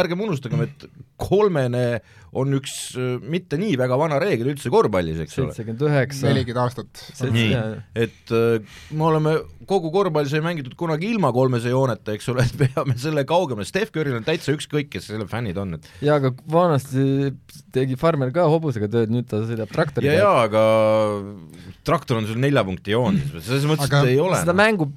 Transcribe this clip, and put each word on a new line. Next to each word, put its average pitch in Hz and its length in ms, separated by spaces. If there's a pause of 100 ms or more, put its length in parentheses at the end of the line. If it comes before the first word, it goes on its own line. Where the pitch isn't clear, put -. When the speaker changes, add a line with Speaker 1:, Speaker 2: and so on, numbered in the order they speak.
Speaker 1:
ärgem 175 240
unustagem, 151 400
et - 220 (340)
kolmene 131 640 (480)
on 135 240
üks, 139 160 (240)
äh, 123 240
mitte 151 400
nii 208 180
väga 127 220
vana 151 180
reegel 143 360
üldse 139 180
korvpallis, 92 500
eks - 160
ole. 131 140
Speaker 2:
Seitsekümmend 113 340
üheksa. 139 440
Speaker 3:
Nelikümmend 123 340
aastat. 120 260 (220)
Speaker 2:
Seitse-, 123 240
Speaker 1:
Nii, 113 160
Speaker 2:
jaa. 110 240 (320)
Speaker 1:
et, - 240
äh, 113 480 (160)
me 160 160
oleme 156 240 (300)
kogu 170 240
korvpall 156 400
sai 156 100
mängitud 151 380
kunagi 165 320
ilma 175 220
kolmese 123 400
jooneta, 123 420
eks - 180
ole, 123 140
et - 100
peame 135 420
selle 147 280
kaugemale. 139 400
Steph 214 280
Curry'l 143 240
on 113 80
täitsa 160 280
ükskõik, 147 360
kes - 200
selle 107 180
fännid 104 300
on, 95 180
et - 120 (120)
Speaker 2:
Jaa, 147 160
aga 135 160 (180)
vanasti 139 840 (400)
tegi 127 260
farmer 147 340
ka 170 160
hobusega 143 400
tööd, 110 240
nüüd 120 160
ta 107 140
sõidab 113 280
traktoriga. 147 440
Speaker 1:
Jaa, 196 100
jaa, 160 220
aga 110 180 (1200)
traktor 139 340
on 107 80
sul 113 140
nelja 135 240
punkti 95 300
joon, 123 240 (160)
selles 123 340
mõttes, 147 220
Speaker 3:
Aga 143 120
Speaker 1:
et 127 120
ei 139 60
ole, 170 200
Speaker 2:
seda 170 120
Speaker 1:
noh. 185 100
Speaker 2:
mängu 208 340